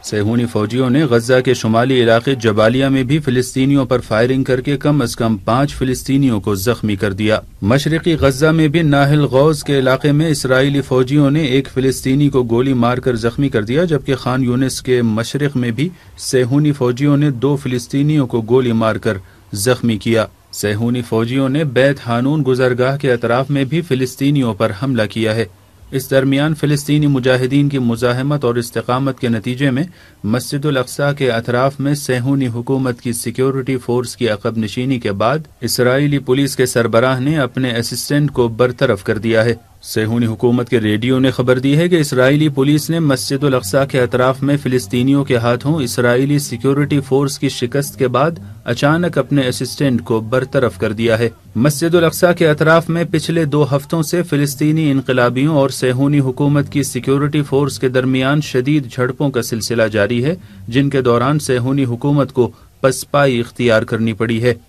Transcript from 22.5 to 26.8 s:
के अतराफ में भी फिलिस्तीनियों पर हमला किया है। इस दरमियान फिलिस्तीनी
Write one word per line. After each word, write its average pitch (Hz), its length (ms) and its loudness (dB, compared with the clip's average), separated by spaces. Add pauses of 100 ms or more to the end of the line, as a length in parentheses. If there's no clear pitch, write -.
के 143 140 -2
अतराफ 120 400 0
में 139 180 0
भी 160 140 -2
फिलिस्तीनियों 131 720 0
पर 110 180 -2
हमला 113 360 -2
किया 110 240 -2
है। 110 160 -2 (440)
इस 131 180 -6
दरमियान 139 440 0
फिलिस्तीनी 147 520 0